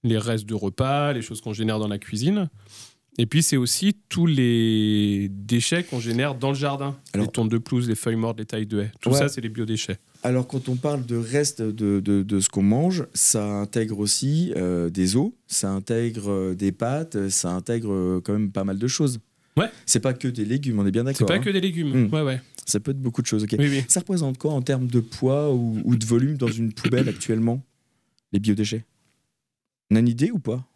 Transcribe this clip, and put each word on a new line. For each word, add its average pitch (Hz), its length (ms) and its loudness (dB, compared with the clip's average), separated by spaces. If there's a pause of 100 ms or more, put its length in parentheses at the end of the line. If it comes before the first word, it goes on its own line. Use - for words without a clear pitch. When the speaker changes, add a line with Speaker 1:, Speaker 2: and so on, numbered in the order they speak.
Speaker 1:
les 113 160 2
restes 107 280 -2
de 110 80 -6
repas, 135 580 0
les 117 100 -4
choses 110 180 -10
qu'on 110 120 -8
génère 107 260 0
dans 107 80 -2
la 101 120 -4
cuisine. 160 520 -2 (680)
Et 120 80 2
puis, 156 180 2
c'est 143 120 2
aussi 135 400 0 (120)
tous 170 180 2
les 110 1040 4
déchets 120 540 0
qu'on 127 160 -6
génère 123 340 0
dans 131 140 -2
le 139 80 0
jardin. 139 420 -4 (140)
Speaker 2:
Alors 101 140 0
Speaker 1:
Les - 60 -6
tontes 110 180 0
de 117 80 2
pelouse, 123 300 -2
les 110 60 0
feuilles 113 220 -2
mortes, 113 240 -2
les 107 40 -6
tailles 110 220 -4
de 107 140 0
haies. 107 100 -4 (100)
Tout 131 100 0
Speaker 2:
Ouais. 135 80 4
Speaker 1:
ça, 139 100 2
c'est 135 120 -6
les 113 80 -6
biodéchets. 107 500 -4 (260)
Speaker 2:
Alors, 127 240 0
quand 131 200 -4
on 127 60 0
parle 131 320 -2
de 120 80 -4
reste 120 480 -2
de, 107 380 0
de, 98 240 2
de 101 160 0
ce 95 80 0
qu'on 98 160 0
mange, 147 500 2
ça - 300 2
intègre 104 560 -2
aussi, 143 560 0
euh, 87 340 0
des 92 240 2
os, 160 160 2 (160)
ça - 240 -2
intègre, 110 600 -2
euh, 95 240 0
des 98 160 0
pâtes, 120 560 -2
ça 90 240 -2
intègre, 110 400 -4
euh, 92 320 0
quand 101 80 -2
même 104 180 0
pas 98 140 -4
mal 98 120 -2
de 113 120 -2
choses. 127 320 -2 (380)
Speaker 1:
Ouais. 220 120 0 (160)
Speaker 2:
C'est - 140 2
pas 131 120 -2
que 127 160 -4
des 117 160 -2
légumes, 120 360 0
on 98 60 4
est 98 40 4
bien 113 160 2
Speaker 1:
C'est 135 60 -2
Speaker 2:
d'accord, 110 160 2
Speaker 1:
pas 175 80 4
Speaker 2:
hein. - 20 2
Speaker 1:
que 135 100 0
des 196 140 2
légumes. 147 460 2
Speaker 2:
Hmm. 110 60 0
Speaker 1:
Ouais, 156 60 2
ouais. 131 220 -2 (240)
Speaker 2:
Ça - 120 0
peut 107 120 -4
être 135 100 -2
beaucoup 127 220 -2
de - 40 -2
choses, 107 180 0
ok. 107 140 0
Speaker 1:
Oui, 143 120 4
oui. 135 180 0
Speaker 2:
Ça 180 120 2
représente 160 360 -2
quoi 151 160 -2
en 139 80 0
termes 127 260 0
de 123 140 2
poids 135 500 0
ou, 117 320 0
ou 123 140 4
de 110 80 0
volume 120 320 2
dans 123 140 0
une 113 240 -2
poubelle 127 340 0
actuellement, 113 560 0 (680)
les 101 60 2
biodéchets ? 107 460 0 (1080)
On 107 60 6
a 113 40 6
une 120 80 6
idée 123 220 2
ou 226 80 -2
pas ? 123 380 -4